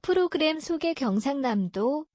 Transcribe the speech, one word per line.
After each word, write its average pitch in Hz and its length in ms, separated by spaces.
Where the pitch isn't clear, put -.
프로그램 320 580
소개. 330 320
경상남도 240 1120